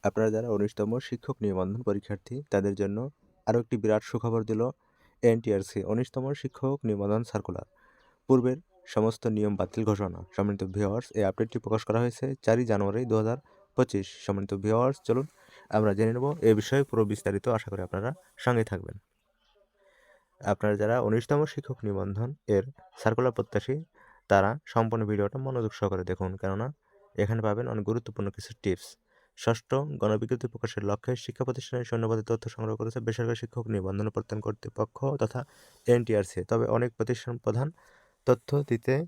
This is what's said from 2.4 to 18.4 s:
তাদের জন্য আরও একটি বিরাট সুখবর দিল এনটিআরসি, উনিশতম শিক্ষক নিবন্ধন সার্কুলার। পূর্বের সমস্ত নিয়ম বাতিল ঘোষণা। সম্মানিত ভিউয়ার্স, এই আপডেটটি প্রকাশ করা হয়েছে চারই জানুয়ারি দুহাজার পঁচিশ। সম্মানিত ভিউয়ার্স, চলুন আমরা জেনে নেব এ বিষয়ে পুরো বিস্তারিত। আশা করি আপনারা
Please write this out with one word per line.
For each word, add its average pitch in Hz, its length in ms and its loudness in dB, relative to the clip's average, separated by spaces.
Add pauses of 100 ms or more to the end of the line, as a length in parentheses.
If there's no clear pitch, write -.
তাদের 101 280 2
জন্য 101 160 -2 (500)
আরও 110 160 4
একটি 123 200 -4
বিরাট 107 260 4
সুখবর 117 400 -2
দিল 110 120 0 (720)
এনটিআরসি, 107 480 0 (120)
উনিশতম 127 340 -2 (160)
শিক্ষক 135 360 -4 (120)
নিবন্ধন 104 320 0 (100)
সার্কুলার। - 360 -6 (600)
পূর্বের 127 300 6 (360)
সমস্ত 110 300 2 (140)
নিয়ম 104 220 2
বাতিল 95 300 -2
ঘোষণা। 98 300 0 (160)
সম্মানিত 101 260 0 (140)
ভিউয়ার্স, 104 320 0 (100)
এই 107 120 4
আপডেটটি 113 340 -2
প্রকাশ 110 240 0
করা 110 160 2
হয়েছে 123 220 -2 (200)
চারই 113 260 6
জানুয়ারি 101 300 2 (100)
দুহাজার 110 280 2 (360)
পঁচিশ। 104 320 2 (180)
সম্মানিত 98 260 -2 (120)
ভিউয়ার্স, 120 340 2 (100)
চলুন 127 180 2 (500)
আমরা 107 220 6
জেনে 110 180 2
নেব 123 100 -2 (240)
এ - 100 8
বিষয়ে 139 300 2
পুরো 113 120 2 (100)
বিস্তারিত। 101 340 -2 (120)
আশা - 140 -6
করি 98 160 -6
আপনারা 101 220 -4 (360)